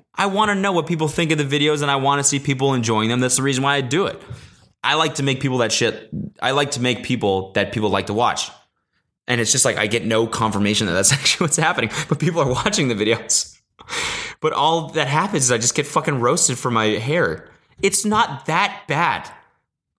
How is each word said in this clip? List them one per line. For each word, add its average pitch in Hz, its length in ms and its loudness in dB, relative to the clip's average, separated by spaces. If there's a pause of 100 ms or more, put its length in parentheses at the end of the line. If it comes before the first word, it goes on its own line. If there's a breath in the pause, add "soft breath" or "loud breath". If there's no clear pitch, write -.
(140)
I 190 140 0
wanna 208 280 2
know 196 180 0
what 165 120 2
people 160 220 -2
think 160 240 0
of 160 60 2
the 147 80 0
videos, 147 360 2
and 147 80 0
I 139 60 2
wanna 139 280 2
see 139 140 2
people 135 360 0
enjoying 113 360 2
them. 120 100 0
That's 127 180 2
the 131 60 0
reason 135 200 0
why 143 120 2
I 139 60 0
do 143 240 0
it. - 160 -6 (640 loud breath)
I 131 100 4
like 156 220 0
to 143 80 -2
make 135 160 0
people 131 200 0
that 110 120 2
shit, - 380 -2 (320)
I 127 100 0
like 143 200 0
to 120 100 -4
make 123 220 -2
people 98 500 0
that 101 180 0
people 107 180 0
like 95 180 0
to 101 60 -2
watch. 110 380 0 (760)
And 123 140 0
it's 107 100 0
just - 140 2
like, 123 120 2
I 107 100 0
get 113 180 0
no 113 220 2
confirmation 104 600 0
that 85 60 0
that's 95 200 4
<laughs> - 0 -
actually - 320 0
what's 147 120 0
happening, 156 320 0 (180 loud breath)
but 151 120 -2
people 165 220 0
are 131 100 2
watching 156 380 0
the 117 60 0
videos. - 640 -2 (840 loud breath)
But 156 140 0
all 156 360 0
that 147 180 0
happens 160 380 0
is 123 60 2
I 120 60 2
just 117 160 0
get 143 140 -2
fucking 147 320 0
roasted 123 400 0
for 131 100 -4
my 110 160 2
hair. 113 640 -2 (320 soft breath)
It's 190 240 0
not 214 400 0
that 190 420 -2
bad. 147 420 -2 (680)